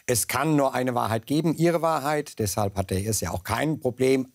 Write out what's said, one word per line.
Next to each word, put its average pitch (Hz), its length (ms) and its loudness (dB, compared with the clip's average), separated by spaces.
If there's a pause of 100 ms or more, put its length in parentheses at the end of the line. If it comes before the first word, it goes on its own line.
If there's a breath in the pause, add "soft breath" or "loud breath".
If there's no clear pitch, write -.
Es 123 240 0
kann 147 260 0
nur 135 200 2
eine 127 200 -2
Wahrheit 113 320 0
geben, 156 300 2
ihre 165 240 2
Wahrheit. 151 600 -2
Deshalb 104 360 -2
hat 98 140 -4
der 95 80 0
I 101 80 -4
S 110 160 -2
ja 85 80 -4
auch 87 120 -6
kein 135 380 -2
Problem, 127 540 2